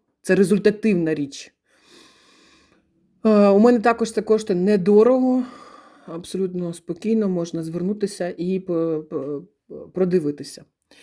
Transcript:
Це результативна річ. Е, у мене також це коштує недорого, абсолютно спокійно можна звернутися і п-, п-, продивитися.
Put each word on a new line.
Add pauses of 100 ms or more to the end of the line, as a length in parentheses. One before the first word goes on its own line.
(220)
Це
результативна
річ. (1700)
Е,
у
мене
також
це
коштує
недорого, (640)
абсолютно
спокійно
можна
звернутися
і
п-,
п-, (540)
продивитися. (380)